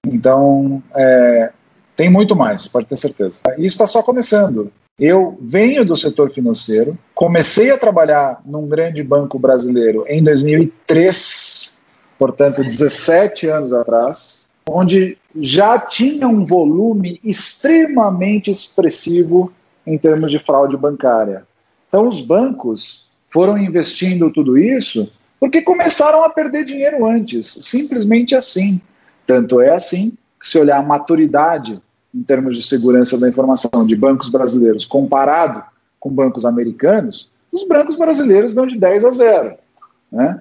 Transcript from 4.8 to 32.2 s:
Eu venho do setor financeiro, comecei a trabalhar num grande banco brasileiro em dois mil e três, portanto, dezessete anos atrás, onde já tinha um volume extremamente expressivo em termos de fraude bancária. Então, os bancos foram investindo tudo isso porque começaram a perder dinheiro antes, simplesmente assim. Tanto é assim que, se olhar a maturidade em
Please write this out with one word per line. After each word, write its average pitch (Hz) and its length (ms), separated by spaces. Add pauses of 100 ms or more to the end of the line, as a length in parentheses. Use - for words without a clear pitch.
Eu 170 420
venho 214 440
do 165 100
setor 143 360
financeiro, 120 680 (180)
comecei 175 560
a 262 60
trabalhar 151 680
num 147 220
grande 156 340
banco 139 380
brasileiro 123 680
em 156 140
dois 147 200
mil 156 200
e 160 60 (180)
três, - 960 (380)
portanto, 135 420
dezessete 151 840
anos 151 240
atrás, 120 800 (180)
onde 180 500 (220)
já 196 400
tinha 277 480
um 208 180
volume 175 760
extremamente 214 1300
expressivo 175 1000 (320)
em 156 120
termos 156 340
de 147 80
fraude 139 360
bancária. 120 720 (420)
Então, 214 200
os 160 180
bancos 170 840 (240)
foram 190 260
investindo 175 760
tudo 135 260
isso 185 540 (280)
porque 277 220
começaram 320 640
a 320 60
perder 302 340
dinheiro 277 420
antes, 214 420
simplesmente 240 840
assim. 196 480 (460)
Tanto 123 320
é 131 120
assim 180 460 (220)
que, - 80
se - 100
olhar 143 200
a 139 40
maturidade 147 1000 (340)
em 123 80